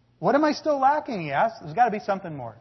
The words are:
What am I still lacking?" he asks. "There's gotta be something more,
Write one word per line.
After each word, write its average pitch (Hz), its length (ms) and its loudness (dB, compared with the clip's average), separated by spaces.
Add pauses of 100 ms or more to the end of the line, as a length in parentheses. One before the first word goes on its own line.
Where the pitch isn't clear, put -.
(180)
What 220 160 2
am 294 100 4
I 302 80 4
still 294 260 -2
lacking?" 262 420 0
he 151 120 -6
asks. 202 280 0
"There's 151 140 -12
gotta 233 160 4
be 208 100 -4
something 190 340 -6
more, 120 260 -12